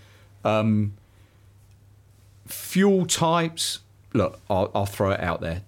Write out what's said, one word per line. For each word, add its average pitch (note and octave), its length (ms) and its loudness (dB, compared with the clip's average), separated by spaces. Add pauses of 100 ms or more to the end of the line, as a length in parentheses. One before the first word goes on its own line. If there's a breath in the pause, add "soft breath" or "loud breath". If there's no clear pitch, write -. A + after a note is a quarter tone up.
(440 soft breath)
Um, G#2+ 480 2 (1500 soft breath)
fuel F#3+ 600 2
types, E3 720 0 (340)
look, - 280 0 (100)
I'll, F#2+ 240 0
I'll G2+ 120 0
throw G2+ 260 0
it - 80 -2
out E2+ 200 -2
there. E2 280 -6